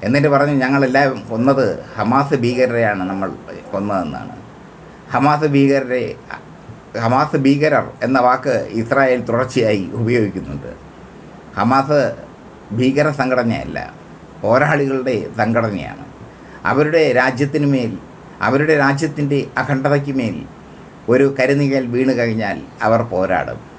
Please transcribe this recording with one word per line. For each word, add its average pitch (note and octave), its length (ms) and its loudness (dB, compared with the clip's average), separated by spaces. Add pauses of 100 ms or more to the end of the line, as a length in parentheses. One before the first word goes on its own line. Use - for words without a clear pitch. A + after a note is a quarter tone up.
എന്നിട്ട് C#3 260 2
പറഞ്ഞു, C#3+ 240 2
"ഞങ്ങളെല്ലാം C3+ 760 2
കൊന്നത് A#2 540 0 (120)
ഹമാസ് C3 380 0
ഭീകരരെയാണ് A#2 680 0
നമ്മൾ F#2+ 280 -6 (400)
കൊന്നതെന്നാണ്." F2 640 -4 (760)
ഹമാസ് D3 320 2
ഭീകരരെ, C3+ 720 2 (840)
ഹമാസ് B2+ 380 2
ഭീകരർ C#3 540 2 (120)
എന്ന B2+ 180 2
വാക്ക് B2 500 2
ഇസ്രായേൽ B2 500 2
തുടർച്ചയായി A2+ 720 0
ഉപയോഗിക്കുന്നുണ്ട്. F#2+ 800 -2 (840)
ഹമാസ് C3+ 580 2 (580)
ഭീകര C3+ 380 2
സംഘടനയല്ല, A#2 840 -2 (480)
പോരാളികളുടെ C3 840 0 (120)
സംഘടനയാണ്. A2 680 -2 (600)
അവരുടെ D3+ 480 2
രാജ്യത്തിനു C3+ 540 2
മേൽ, A#2+ 320 0 (440)
അവരുടെ D3+ 340 2
രാജ്യത്തിൻ്റെ C#3+ 680 0 (120)
അഖണ്ഡതയ്ക്ക് C#3 540 0
മേൽ A2+ 320 -4 (640)
ഒരു C3+ 320 4
കരുനിഴൽ C3+ 460 2
വീണു B2+ 260 0
കഴിഞ്ഞാൽ A2+ 500 -2 (200)
അവർ A2+ 200 2
പോരാടും. F#2 760 -4